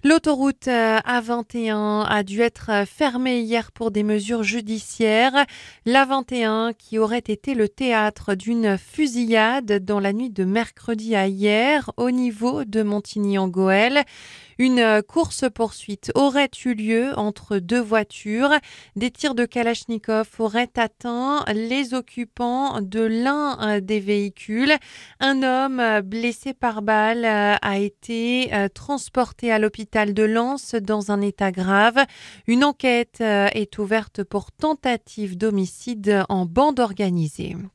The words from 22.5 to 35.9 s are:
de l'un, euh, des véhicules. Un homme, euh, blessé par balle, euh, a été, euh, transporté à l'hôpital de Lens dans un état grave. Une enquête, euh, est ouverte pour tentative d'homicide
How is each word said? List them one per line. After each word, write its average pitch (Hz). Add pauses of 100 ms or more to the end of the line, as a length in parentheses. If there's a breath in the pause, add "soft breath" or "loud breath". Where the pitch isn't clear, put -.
de 202
l'un, 262
euh, 208
des 208
véhicules. 208 (460 loud breath)
Un 269
homme, 262
euh, 220
blessé 226
par 220
balle, 220
euh, 208
a 196
été, 233
euh, 202
transporté 247
à 214
l'hôpital 214 (280)
de 214
Lens 233
dans 208
un 202
état 196
grave. 202 (440 loud breath)
Une 240
enquête, 247
euh, 202
est 214
ouverte 208
pour -
tentative 233
d'homicide 202